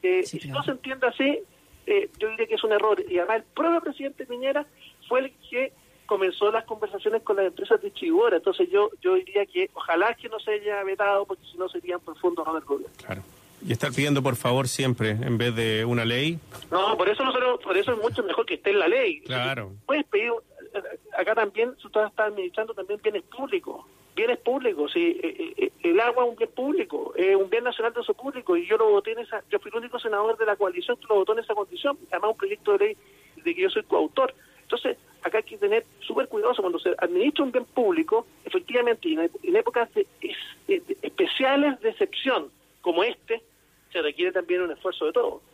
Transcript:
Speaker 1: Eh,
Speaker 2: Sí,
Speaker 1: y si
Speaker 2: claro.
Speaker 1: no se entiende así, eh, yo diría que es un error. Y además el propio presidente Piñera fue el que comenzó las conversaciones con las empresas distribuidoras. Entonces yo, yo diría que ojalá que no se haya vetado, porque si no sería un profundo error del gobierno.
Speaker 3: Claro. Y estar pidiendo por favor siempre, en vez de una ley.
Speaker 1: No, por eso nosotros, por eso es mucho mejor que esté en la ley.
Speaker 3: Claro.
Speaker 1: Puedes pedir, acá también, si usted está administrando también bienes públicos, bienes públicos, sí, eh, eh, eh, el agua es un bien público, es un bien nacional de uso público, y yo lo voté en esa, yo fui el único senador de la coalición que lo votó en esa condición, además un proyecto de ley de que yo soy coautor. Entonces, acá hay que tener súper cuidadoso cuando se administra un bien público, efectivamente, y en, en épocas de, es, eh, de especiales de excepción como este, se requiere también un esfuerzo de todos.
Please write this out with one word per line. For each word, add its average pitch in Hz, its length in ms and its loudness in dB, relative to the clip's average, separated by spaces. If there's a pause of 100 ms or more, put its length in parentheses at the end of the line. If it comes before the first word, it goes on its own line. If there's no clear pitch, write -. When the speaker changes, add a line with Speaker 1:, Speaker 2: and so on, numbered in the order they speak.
Speaker 1:
Eh, 185 220 2
Speaker 2:
Sí, - 120 -8
Speaker 1:
y - 40 -8
si 156 80 -12
Speaker 2:
claro. 139 120 -4
Speaker 1:
no 285 40 -6
se - 80 -2
entiende 262 340 -4
así, 269 320 0 (480)
eh, 202 220 2 (100)
yo 214 120 -4
diría 226 160 -2
que 220 80 -2
es 220 100 -4
un 220 80 2
error. 208 360 4
Y 180 100 0
además 185 200 0
el 220 40 -4
propio 330 400 0
presidente 277 420 -8
Piñera 269 420 -2 (400)
fue 254 140 2
el 262 120 -8 (180)
que 262 220 -2 (340)
comenzó 190 440 2
las 220 140 0
conversaciones 214 580 -4
con 202 140 0
las 196 100 4
empresas 202 360 2
distribuidoras. 190 560 2
Entonces 180 320 2
yo, 202 200 4 (120)
yo 180 120 2
diría 185 320 0
que 185 280 -4
ojalá 190 400 0
que 240 160 -14
no 220 100 -8
se 214 120 -4
haya 208 300 -4
vetado, 196 440 0
porque - 240 -10
si 170 80 -16
no 185 100 -4
sería 175 300 -6
un - 60 -12
profundo 170 380 -2
error 156 120 -4
del 156 100 -4
gobierno. - 400 -6
Speaker 3:
Claro. 98 180 -10 (440)
Y 151 60 -2
estar 139 200 -2
pidiendo 139 300 2
por 127 140 0
favor 131 320 2
siempre, 123 420 0
en 117 280 0
vez 120 160 0
de 110 300 0
una 120 220 0
ley. 143 320 0 (320)
Speaker 1:
No, 196 260 2
por - 140 2
eso 214 140 0
nosotros, 254 380 2
por 190 140 0
eso 202 160 2
es 226 60 0
mucho 233 240 0
mejor 202 240 0
que 180 80 -4
esté 202 160 0
en 208 80 4
la 170 100 4
ley. 214 320 2
Speaker 3:
Claro. 123 520 -4 (140)
Speaker 1:
Puedes 294 200 0
pedir, 226 260 0 (840)
acá 190 160 0
también, 220 460 0
si - 60 -20
usted 214 180 2
está 214 220 -2
administrando 208 480 -4
también 202 280 -6
bienes 208 220 -2
públicos, - 600 -6 (300)
bienes 233 240 0
públicos, 226 540 0
sí, 170 300 2
eh, 160 160 -6
eh, 330 180 -8
eh, - 160 0 (100)
el 196 160 4
agua 240 260 4
es 240 60 2
un 233 60 -14
bien 226 180 -2
público, 277 640 -2
es 190 180 4
un 190 160 4
bien 233 140 0
nacional 240 300 -2
de - 60 -4
uso - 140 -2
público, 269 420 -2
y 349 100 -2
yo 285 100 2
lo 220 140 4
voté 208 220 4
en 226 80 -6
esa, 226 300 -8
yo 208 80 0
fui 208 140 -8
el 226 60 -4
único 240 200 -8
senador 220 400 0
de 226 80 0
la 214 100 2
coalición 185 420 -2
que - 100 -20
lo 214 80 4
votó 196 160 4
en 226 80 2
esa 226 140 -4
condición, 208 440 -4 (120)
además 190 220 0
un 220 40 -2
proyecto 202 360 -2
de 202 140 6
ley 214 100 -2 (460)
de - 120 -2
que - 80 -2
yo 185 80 2
soy 214 140 -2
coautor. 262 480 2 (300)
Entonces, - 340 -4 (260)
acá 170 160 -2
hay 214 60 -2
que 220 140 -16
tener 208 260 2 (160)
súper - 280 -4
cuidadoso 226 340 0
cuando 175 160 0
se 180 200 0
administra 190 460 2
un 262 80 -2
bien 247 120 0
público, 220 600 2 (180)
efectivamente, 233 640 0
y 320 60 2
en, 330 160 0 (120)
en 349 140 2
épocas 427 380 0
de, 208 120 2 (140)
es, - 160 -6 (320)
eh, 196 180 2
de - 160 -4
especiales 269 760 2
de 220 100 2
excepción - 600 -2 (320)
como 175 200 2
este, 226 400 -2 (500)
se 175 80 -2
requiere 156 320 0
también 180 300 0
un 170 80 -2
esfuerzo 165 360 -4
de 156 60 0
todos. - 300 0 (100)